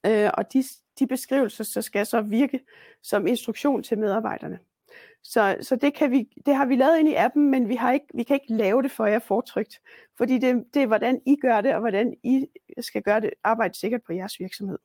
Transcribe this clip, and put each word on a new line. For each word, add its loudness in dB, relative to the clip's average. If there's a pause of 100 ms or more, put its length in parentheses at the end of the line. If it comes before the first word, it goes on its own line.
Øh, 4
og -4
de, 2 (340)
de 2
beskrivelser, -2
så -6
skal -4
så 0
virke 0 (420)
som -2
instruktion -2
til -4
medarbejderne. -4 (640)
Så, 0
så -2
det 0
kan 2
vi, 2 (180)
det 4
har 2
vi 2
lavet 4
ind 4
i 2
appen, 2
men 2
vi -2
har 0
ikke, -2
vi -4
kan 0
ikke -4
lave 2
det -2
for -4
jer 2
fortrykt, -4 (360)
fordi 0
det, 0 (100)
det 2
er, 2
hvordan 0
I 4
gør 2
det, 0
og -2
hvordan -2
I 0 (340)
skal -8
gøre 2
det, -4 (140)
arbejde 0
sikkert -4
på -10
jeres -8
virksomhed. -10